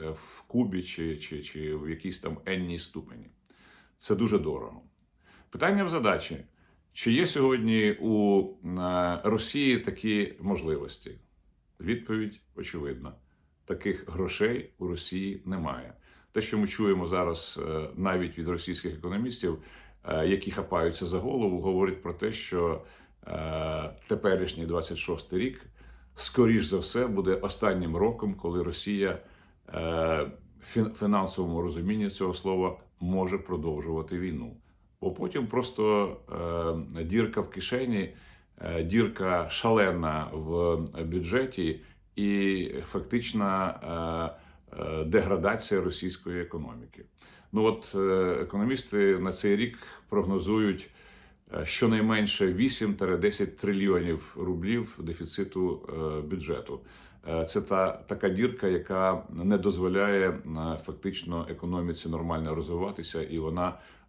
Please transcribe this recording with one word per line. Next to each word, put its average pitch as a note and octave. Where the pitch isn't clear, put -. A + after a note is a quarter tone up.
е, D#2
в -
кубі G2
чи, E2
чи, D2+
чи D#2
в D2+
якійсь E2
там D#2+
енній F2+
ступені. -
Це -
дуже G#2
дорого. C2
Питання G3
в F3+
задачі, G#2+
чи -
є E3
сьогодні A2+
у, G2+
е, F2+
Росії A2+
такі G#2
можливості? D#2+
Відповідь A2
очевидна. D2
Таких F#2+
грошей F#2+
у F2+
Росії F#2
немає. D2
Те, A2
що G#2+
ми G#2
чуємо G2
зараз, E2+
е, D#2
навіть F2+
від E2
російських F2
економістів, F2+
е, D#2
які G2
хапаються E2+
за F2+
голову, G#2+
говорить F#2
про F2
те, -
що, E2+
е, D#2
теперішній F2+
двадцять E2
шостий F2+
рік, C3
скоріш A2+
за F#2+
все, A#2+
буде F#2+
останнім F#2
роком, G#2
коли F2
Росія, F#2+
е, E2
фін-, A2
фінансовому F#2+
розумінні F#2
цього F#2
слова, F#2
може F#2
продовжувати D#2+
війну. D2+
Бо -
потім C#3+
просто, G#2+
е, E2
дірка G#2+
в F#2
кишені, A#2+
е, E2
дірка F#2
шалена F2
в E2
бюджеті F2
і G2
фактична, F2+
е, -
е, D#2
деградація F#2+
російської F2+
економіки. -
Ну A2
от, A2
е, G2
економісти G2+
на F2+
цей G2+
рік A#2+
прогнозують, G2
е, D#2+
щонайменше G#2+
вісім A2
та F#2
десять G2+
трильйонів F#2+
рублів F#2
дефіциту, F2
е, D#2
бюджету. D2+
Е, D#2+
це -
та, F#2+
така -
дірка, G2+
яка F#2
не F#2+
дозволяє, F#2+
е, D#2+
фактично E2+
економіці E2+
нормально E2
розвиватися, E2+
і E2
вона F2